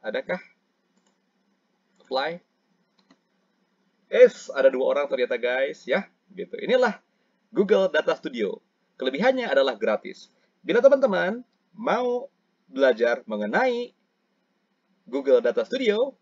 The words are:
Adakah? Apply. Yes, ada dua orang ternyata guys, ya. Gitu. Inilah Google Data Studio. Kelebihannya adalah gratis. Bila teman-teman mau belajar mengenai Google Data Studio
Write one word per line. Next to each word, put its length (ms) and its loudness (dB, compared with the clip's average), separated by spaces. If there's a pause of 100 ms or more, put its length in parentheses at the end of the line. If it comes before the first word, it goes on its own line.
Adakah? 400 -8 (1600)
Apply. 320 -6 (1800)
Yes, 400 6
ada 160 4
dua 240 0
orang 160 -2
ternyata 320 -4
guys, 480 -4
ya. 160 -2 (320)
Gitu. 240 -14
Inilah 400 -2 (480)
Google 400 2
Data 240 0
Studio. 480 -6 (400)
Kelebihannya 480 -2
adalah 240 2
gratis. 560 -6 (320)
Bila 240 0
teman-teman 560 4 (320)
mau 560 -4 (400)
belajar 560 0
mengenai 680 -4 (1200)
Google 320 2
Data 240 -2
Studio 560 -2